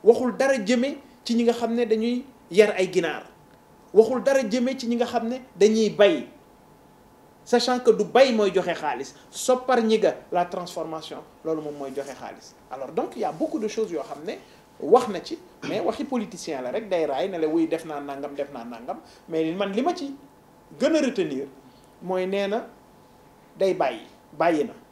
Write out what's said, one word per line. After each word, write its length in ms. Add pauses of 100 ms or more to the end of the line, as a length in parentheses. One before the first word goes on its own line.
Waxul 340
dara 160 (120)
jëme 320 (260)
ci 120
ñi 80
nga 100
xam 220
ne 100
dañuy 400 (260)
yar 260
ay 140
ginaar. 320 (720)
Waxul 300
dara 240
jëme 300
ci 100
ñi 100
nga 80
xam 240
ne 80 (180)
dañuy 340
bay, 380 (1160)
sachant 360
que 120
du 140
bay 280
mooy 200
joxe 220
xaalis, 400 (160)
soppar 500
ñi 180
ga 160 (160)
la 140
transformation, 760 (240)
loolu 180
moom 160
mooy 180
joxe 180
xaalis. 400 (160)
Alors 220
donc, 240
il 60
y 40
a 60
beaucoup 280
de 80
choses 240
yoo 120
xam 220
ne 80 (460)
wax 300
na 140
ci, 140 (300)
mais 140
waxi 240
politicien 560
la 100
rek, 180
day 160
raay 240
ne 80
la, 100
"Oui, 200
def 180
naa 140
nangam, 340
def 200
naa 100
nangam." 340 (300)
Mais 260
man 180
li 100
ma 120
ci 220 (640)
gën 160
a 60
retenir 460 (540)
mooy 240
nee 220
na 180 (920)
day 160
bàyyi, 340 (240)
bàyyi 340
na. 80 (180)